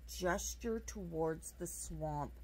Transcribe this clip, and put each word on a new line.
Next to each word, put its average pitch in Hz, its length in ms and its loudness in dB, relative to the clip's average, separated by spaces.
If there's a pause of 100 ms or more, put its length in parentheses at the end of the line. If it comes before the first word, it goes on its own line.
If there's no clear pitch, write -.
gesture 202 760 2
towards 160 720 0
the 175 80 -2
swamp. 151 680 -2 (100)